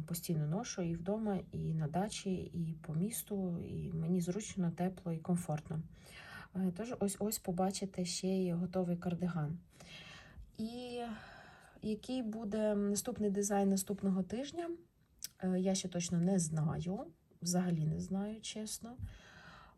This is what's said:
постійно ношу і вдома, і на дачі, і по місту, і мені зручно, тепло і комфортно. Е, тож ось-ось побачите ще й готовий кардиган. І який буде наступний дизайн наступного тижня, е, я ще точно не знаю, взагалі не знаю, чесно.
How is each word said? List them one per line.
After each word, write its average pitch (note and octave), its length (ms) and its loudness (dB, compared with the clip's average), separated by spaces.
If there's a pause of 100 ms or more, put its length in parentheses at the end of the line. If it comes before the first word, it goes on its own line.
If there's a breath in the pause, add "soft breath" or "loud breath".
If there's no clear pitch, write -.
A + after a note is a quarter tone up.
постійно D#3 400 0
ношу F#3+ 340 0
і E3+ 140 2
вдома, G3 440 0 (120)
і D#3+ 220 0
на D#3 140 2
дачі, F#3+ 460 0
і E3+ 480 -2
по D#3 120 -6
місту, F#3 640 0
і - 340 -4
мені E3 280 2
зручно, F3 500 0
тепло F3+ 400 -2
і E3 60 0
комфортно. D#3+ 640 0 (720 loud breath)
Е, F#3 220 4
тож A#3 220 -4
ось-ось G#3 400 0
побачите F#3+ 640 0
ще F3 220 -2
й F#3 240 4
готовий F3 460 2
кардиган. E3+ 600 0 (1000 loud breath)
І A#3+ 440 -4 (800 loud breath)
який A3 420 0
буде G#3+ 520 2
наступний G3+ 540 2
дизайн G3+ 400 6
наступного G3 540 2
тижня, C#4+ 460 -4 (720)
е, F#3 160 4
я F#3+ 160 4
ще F#3+ 120 -2
точно F3 320 2
не F#3 200 6
знаю, D#3+ 640 0 (360)
взагалі F3 440 2
не D#3 140 2
знаю, G3+ 420 -2
чесно. A3+ 560 -8 (800 loud breath)